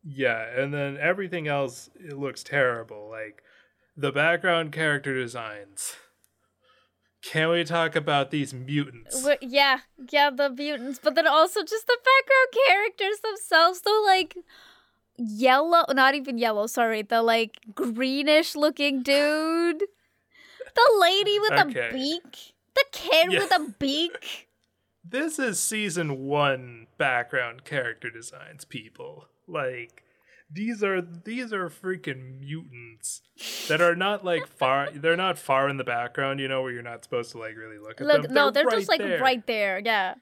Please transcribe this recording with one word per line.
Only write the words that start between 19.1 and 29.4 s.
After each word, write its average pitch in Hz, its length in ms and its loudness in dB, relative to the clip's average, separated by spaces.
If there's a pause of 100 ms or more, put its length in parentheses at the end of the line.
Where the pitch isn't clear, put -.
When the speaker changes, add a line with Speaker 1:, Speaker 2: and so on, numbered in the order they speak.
Speaker 2:
the 466 240 6
lady 392 400 4
with 427 140 2
Speaker 1:
Okay. 269 360 2
Speaker 2:
a 226 40 -8
beak, 285 600 -8 (220)
the 554 160 4
kid 320 400 2
Speaker 1:
Yeah. 381 80 2
Speaker 2:
with 403 120 0
a 302 280 0
beak. 294 680 -4 (540)
Speaker 1:
This 294 360 -6
is 226 200 -2
season 165 680 -4
one 131 600 0 (100)
background 123 680 -2
character 123 460 -6
designs, 120 560 -18
people. 107 640 -16 (200)